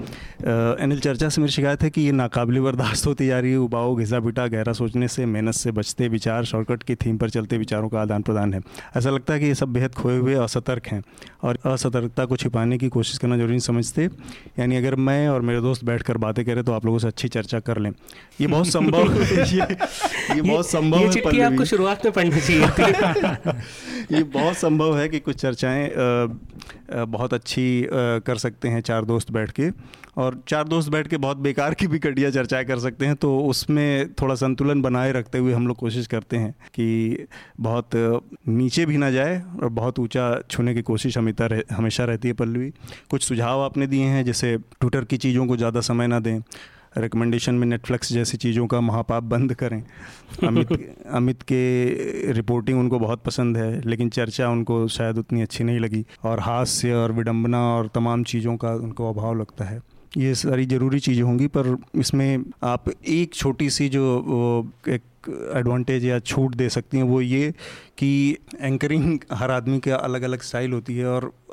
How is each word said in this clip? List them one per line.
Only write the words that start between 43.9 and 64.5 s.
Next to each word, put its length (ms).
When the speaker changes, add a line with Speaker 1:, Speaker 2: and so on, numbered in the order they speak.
Speaker 1:
हैं, 200
जैसे 340
Twitter 480
की 100
चीज़ों 300
को 100
ज़्यादा 240
समय 260
ना 140
दें, 200
रिकमेंडेशन 560
में 240
Netflix 340
जैसी 240
चीज़ों 300
का 140
महापाप 420
बंद 320
करें। 280
अमित, 560
Speaker 2:
<laughs> 100
Speaker 1:
अमित 300
के 440
रिपोर्टिंग 460
उनको 200
बहुत 240
पसंद 340
है, 320
लेकिन 200
चर्चा 400
उनको 400
शायद 300
उतनी 240
अच्छी 220
नहीं 140
लगी, 280
और 160
हास्य 540
और 180
विडंबना 640
और 180
तमाम 300
चीज़ों 320
का 140
उनको 420
अभाव 280
लगता 240
है। 160
ये 180
सारी 320
ज़रूरी 340
चीज़ें 220
होंगी, 240
पर 320
इसमें 500
आप 220
एक 260
छोटी 360
सी 180
जो 380
वो 440